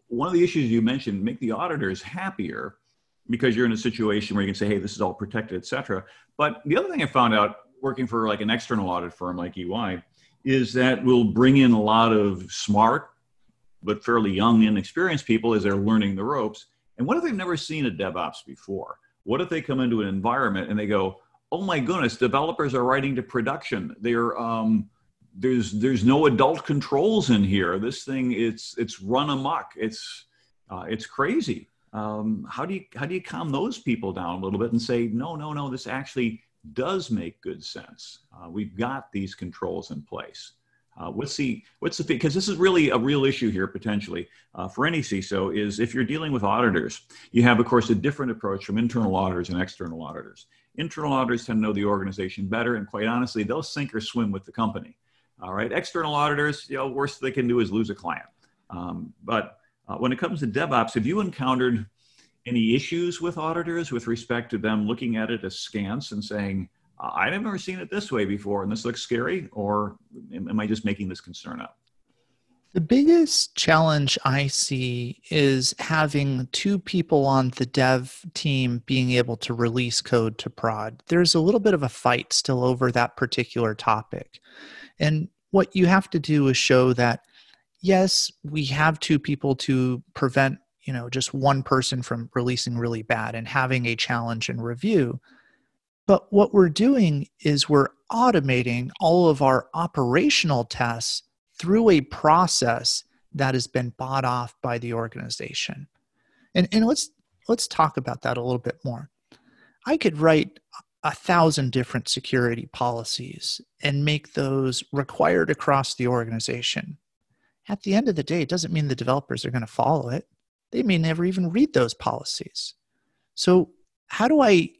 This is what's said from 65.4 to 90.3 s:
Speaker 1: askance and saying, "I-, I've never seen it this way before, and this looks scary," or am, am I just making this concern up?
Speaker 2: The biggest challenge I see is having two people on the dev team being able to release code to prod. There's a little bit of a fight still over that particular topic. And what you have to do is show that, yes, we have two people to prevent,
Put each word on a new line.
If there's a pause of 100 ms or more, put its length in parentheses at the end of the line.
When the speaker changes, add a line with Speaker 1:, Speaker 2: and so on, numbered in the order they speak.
Speaker 1:
askance
and
saying, (300)
"I-,
I've
never
seen
it
this
way
before,
and
this
looks
scary,"
or (360)
am,
am
I
just
making
this
concern
up? (960)
Speaker 2:
The
biggest
challenge
I
see
is
having
two
people
on
the
dev
team
being
able
to
release
code
to
prod.
There's
a
little
bit
of
a
fight
still
over
that
particular
topic. (600)
And (220)
what
you
have
to
do
is
show
that, (600)
yes, (120)
we
have
two
people
to (100)
prevent, (240)